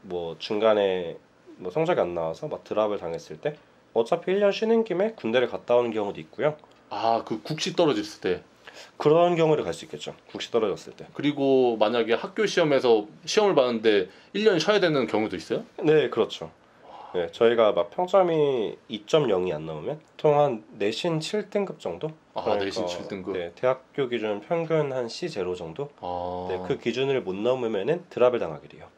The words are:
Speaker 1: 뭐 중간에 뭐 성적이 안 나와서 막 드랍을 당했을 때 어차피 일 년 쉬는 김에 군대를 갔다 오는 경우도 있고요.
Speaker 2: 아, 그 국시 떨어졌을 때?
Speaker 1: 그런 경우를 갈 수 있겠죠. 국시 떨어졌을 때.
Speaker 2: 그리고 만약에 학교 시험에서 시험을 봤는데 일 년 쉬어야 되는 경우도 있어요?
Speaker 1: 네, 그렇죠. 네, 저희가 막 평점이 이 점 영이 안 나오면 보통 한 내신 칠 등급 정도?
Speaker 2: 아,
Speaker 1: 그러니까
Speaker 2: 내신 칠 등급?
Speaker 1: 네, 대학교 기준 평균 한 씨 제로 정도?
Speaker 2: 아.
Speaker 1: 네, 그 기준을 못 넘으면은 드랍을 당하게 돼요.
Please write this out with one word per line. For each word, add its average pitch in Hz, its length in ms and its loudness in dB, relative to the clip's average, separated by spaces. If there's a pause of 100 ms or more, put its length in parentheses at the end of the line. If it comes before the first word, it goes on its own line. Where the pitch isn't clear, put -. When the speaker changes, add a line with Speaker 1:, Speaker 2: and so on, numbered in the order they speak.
Speaker 1:
뭐 85 360 -8
중간에 104 800 2 (400)
뭐 90 140 -10
성적이 160 300 0
안 87 120 0
나와서 82 340 -6
막 - 160 -10
드랍을 104 360 -2
당했을 82 420 -10
때 151 140 -6 (380)
어차피 185 380 0
일 196 80 0
년 202 120 2
쉬는 220 320 0
김에 208 300 -2
군대를 120 340 0
갔다 117 280 -2
오는 120 160 2
경우도 101 300 -4
있고요. 139 340 -4 (340)
Speaker 2:
아, 113 360 0
그 110 160 -6
국시 160 340 -6
떨어졌을 127 460 0
때? 90 220 -2 (540)
Speaker 1:
그런 170 380 6
경우를 160 280 2
갈 85 100 -4
수 - 120 -12
있겠죠. - 280 -12 (160)
국시 - 220 -10
떨어졌을 104 420 -2
때. - 200 -18
Speaker 2:
그리고 135 640 2
만약에 113 360 2
학교 202 320 -2
시험에서 127 600 4 (200)
시험을 196 300 2
봤는데 113 540 4 (240)
일 202 100 -2
년 196 160 4
쉬어야 208 200 2
되는 151 280 2
경우도 104 280 -2
있어요? 110 280 -6 (180)
Speaker 1:
네, 151 280 4
그렇죠. 98 420 -2 (640)
네, 85 200 -2
저희가 113 400 6
막 - 180 -2
평점이 160 840 0 (100)
이 - 180 -10
점 151 220 2
영이 92 240 0
안 76 140 -6
나오면 82 340 -8 (160)
보통 147 240 2
한 127 240 0 (140)
내신 117 420 -2
칠 208 300 -6
등급 202 320 -4
정도? 151 300 -8 (220)
Speaker 2:
아, 110 100 -8
Speaker 1:
그러니까 104 200 0
Speaker 2:
내신 92 240 -4
칠 87 220 -8
등급? 98 240 -8
Speaker 1:
네, 87 220 -6
대학교 131 520 -4
기준 107 320 -4
평균 160 540 -2
한 123 160 -4
씨 170 200 -8
제로 90 240 -4
정도? 87 360 -10 (100)
Speaker 2:
아. 90 500 -6
Speaker 1:
네, 92 160 -4
그 104 140 -4
기준을 127 420 -2
못 92 140 -6
넘으면은 120 760 -2
드랍을 117 300 2
당하게 80 300 -8
돼요. 85 180 -20 (100)